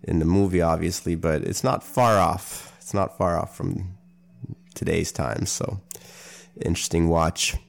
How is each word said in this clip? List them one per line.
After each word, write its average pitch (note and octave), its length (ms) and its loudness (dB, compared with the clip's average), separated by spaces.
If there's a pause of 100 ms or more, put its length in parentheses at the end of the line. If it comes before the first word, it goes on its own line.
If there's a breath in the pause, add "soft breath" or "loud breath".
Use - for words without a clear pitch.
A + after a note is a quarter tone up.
in E2+ 160 0
the D#2+ 80 2
movie, F#2 340 4
obviously, E2+ 540 0
but E2 300 0
it's F2+ 200 -4
not - 180 0
far A#2 360 2
off. - 600 -2
It's - 140 -12
not G2 240 -2
far F2 220 0
off - 180 -6
from F#2 380 -6 (800)
today's - 380 -2
time, - 320 -4
so - 380 -6 (800 loud breath)
interesting E2 480 2
watch. E2 440 2 (140)